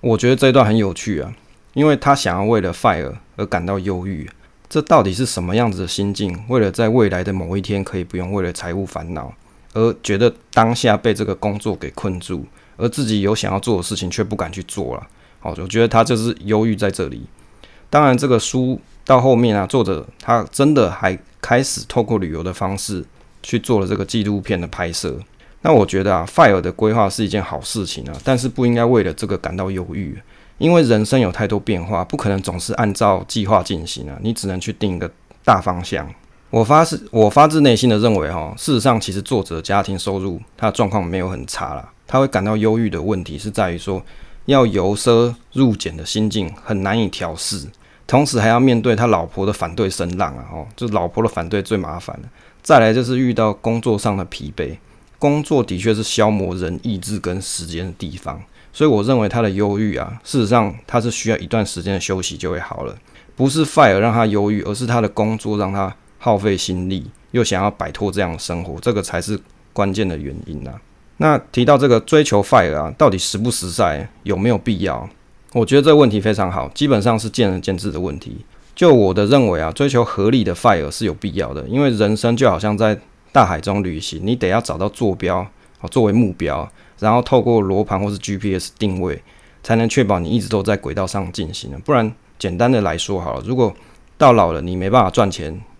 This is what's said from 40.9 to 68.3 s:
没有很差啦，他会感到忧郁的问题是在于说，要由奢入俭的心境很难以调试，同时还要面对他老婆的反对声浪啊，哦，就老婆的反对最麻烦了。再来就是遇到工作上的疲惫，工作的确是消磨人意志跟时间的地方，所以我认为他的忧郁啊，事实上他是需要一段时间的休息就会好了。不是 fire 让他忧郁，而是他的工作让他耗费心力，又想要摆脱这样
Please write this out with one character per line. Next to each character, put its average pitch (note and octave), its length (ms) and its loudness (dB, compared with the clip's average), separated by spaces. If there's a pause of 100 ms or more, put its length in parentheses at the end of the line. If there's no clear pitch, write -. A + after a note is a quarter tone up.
没 F2+ 140 -4
有 F2+ 100 -4
很 C2 160 -10
差 - 300 -8
啦， - 120 -12 (200)
他 C3 120 2
会 C3+ 80 4
感 F#2+ 160 0
到 G#2+ 140 0
忧 A2 220 2
郁 A2 100 0
的 F2 100 -6
问 F#2 240 -2
题 D#2 140 -10
是 G#2+ 140 -8
在 G2+ 180 -2
于 E2+ 80 -6
说， F#2 260 -6 (420)
要 C3+ 200 4
由 G2 300 0
奢 A#2+ 380 4 (200)
入 B2+ 220 4
俭 E2 200 -8
的 D#2+ 80 -10
心 G#2+ 240 -2
境 F#2+ 240 -4 (100)
很 G2+ 220 -4
难 G2+ 160 0
以 G#2+ 80 0
调 E2+ 280 -6
试， E2+ 300 -8 (400)
同 C#3+ 200 2
时 C3 120 -2
还 A2 120 2
要 A#2 100 4
面 B2+ 200 4
对 A#2 140 2
他 A2 140 0
老 F2 180 2
婆 F#2+ 200 -4
的 G#2 80 0
反 E2+ 200 -6
对 G2 160 0
声 F2+ 280 -6
浪 E2 180 -2
啊， B1+ 160 -14
哦， D#2+ 240 -12
就 B2 140 -8
老 F#2 180 -2
婆 A2 160 -2
的 A2+ 60 2
反 E2+ 180 -6
对 G2 140 -2
最 G#2+ 160 -4
麻 D#2+ 200 -6
烦 - 240 -14
了。 - 80 -18 (320)
再 C#3+ 180 6
来 A2+ 140 6
就 B2 80 2
是 B2 160 -2
遇 B2 160 0
到 G#2+ 200 0
工 A2+ 260 -2
作 A2 180 0
上 G2+ 180 -2
的 F#2+ 100 -4
疲 - 300 -14
惫， D#2 220 -6 (460)
工 D3 180 2
作 C#3+ 220 2
的 G2 140 -4
确 G#2+ 180 0
是 A2 80 -4
消 G#2+ 260 2
磨 G2 240 -2
人 F2+ 300 -6
意 A2 140 -4
志 G2+ 200 -6
跟 F2+ 240 -6
时 - 240 -8
间 E2+ 200 -8
的 F2+ 80 -8
地 F2+ 240 -10
方， C2+ 200 -12 (360)
所 D3+ 120 2
以 D#3 40 6
我 G#2+ 120 4
认 B2+ 180 2
为 G#2+ 100 2
他 A#2 120 -2
的 G#2+ 80 2
忧 G2+ 300 0
郁 G#2 160 0
啊， F2+ 260 -8
事 C3+ 200 -2
实 G#2+ 40 2
上 A2 300 2 (100)
他 A#2+ 140 -2
是 A#2 100 -2
需 - 200 -4
要 A2+ 80 0
一 F2+ 100 -8
段 A2 180 0
时 F2 160 -10
间 F#2+ 120 -4
的 F#2+ 80 -2
休 F#2 200 -4
息 F2 140 -8
就 F2+ 160 -6
会 F2+ 80 -4
好 - 240 -10
了。 B1+ 100 -10 (400)
不 C3 140 0
是 D3 180 0
fire A#2+ 340 6
让 G#2+ 120 4
他 A2+ 140 4
忧 G#2 260 2
郁， G#2 120 -2
而 G2+ 120 -4
是 B2 100 -6
他 A#2+ 140 0
的 G#2+ 80 0
工 A2 300 -2
作 G#2+ 200 -4
让 G2 140 -2
他 G2 240 -4 (220)
耗 G#2+ 200 2
费 G2 200 0
心 F#2 320 -4
力， F#2+ 200 -6 (220)
又 B2+ 100 0
想 F#2+ 220 0
要 G#2 80 2
摆 E2 180 -8
脱 F#2+ 220 -4
这 F#2+ 80 -4
样 F2 140 -2